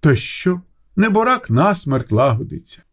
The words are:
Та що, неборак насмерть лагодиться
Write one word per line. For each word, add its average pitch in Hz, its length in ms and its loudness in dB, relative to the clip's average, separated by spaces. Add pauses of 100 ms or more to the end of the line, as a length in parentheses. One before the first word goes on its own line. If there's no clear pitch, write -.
Та 143 160 4
що, - 440 -4 (360)
неборак 226 540 0
насмерть 139 640 0
лагодиться 127 720 -2 (100)